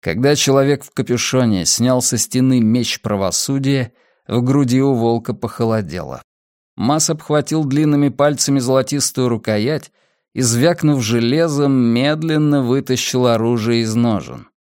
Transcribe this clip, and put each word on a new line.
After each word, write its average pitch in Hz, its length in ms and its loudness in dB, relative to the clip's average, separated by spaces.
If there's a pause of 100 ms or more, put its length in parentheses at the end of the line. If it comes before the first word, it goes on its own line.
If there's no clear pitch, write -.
Когда 123 340 0
человек 139 480 2
в - 80 -20
капюшоне 120 720 0
снял 127 360 0
со 123 160 -2
стены 127 420 2
меч 117 400 0
правосудия, 127 920 -2 (340)
в 120 140 0
груди 131 400 2
у 139 120 2
Волка 117 400 0
похолодело. 98 880 -4 (540)
Масс 147 340 0
обхватил 156 540 -2
длинными 143 460 2
пальцами 139 500 0
золотистую 131 680 0
рукоять 113 640 -2 (420)
и, 127 80 -4
звякнув 139 600 2
железом, 139 680 0
медленно 143 920 0
вытащил 123 640 0
оружие 117 560 2
из 110 120 -2
ножен. 87 540 -2 (140)